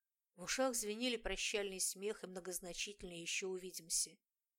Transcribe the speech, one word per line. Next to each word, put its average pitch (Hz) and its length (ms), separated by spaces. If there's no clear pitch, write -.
В 180 60
ушах 262 320
звенели 226 420
прощальный 190 640
смех 202 420
и 196 40
многозначительное 185 880
«еще 170 320
увидимся». 180 720